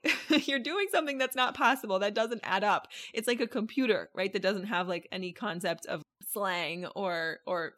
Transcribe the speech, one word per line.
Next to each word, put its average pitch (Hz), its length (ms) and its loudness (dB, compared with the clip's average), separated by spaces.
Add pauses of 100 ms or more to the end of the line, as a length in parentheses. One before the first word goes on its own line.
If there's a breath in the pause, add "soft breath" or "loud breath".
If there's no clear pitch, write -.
(160)
<laughs> - 140 -10
You're 277 300 4
doing 359 320 0
something 302 260 2
that's 262 180 0
not 254 200 2
possible. 233 440 2
That 208 140 0
doesn't 226 300 0
add 196 220 0
up." 190 240 2 (240 loud breath)
It's 214 140 -2
like 240 120 2
a 240 80 2
computer, 220 640 2
right? 196 200 0
That 196 80 0
doesn't 190 240 0
have, 185 240 0
like, 175 240 -4
any 185 180 -6
concept 170 540 -4
of 156 160 -4 (300)
slang 175 640 -2
or, 170 500 -2
or 170 320 -2